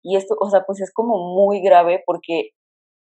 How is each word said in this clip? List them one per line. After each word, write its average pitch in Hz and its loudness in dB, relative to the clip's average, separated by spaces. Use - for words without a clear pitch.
Y 180 -2
esto, 196 -2
o 208 -2
sea, 190 2
pues 202 -8
es 190 -10
como 196 -4
muy 202 2
grave 175 4
porque 170 -6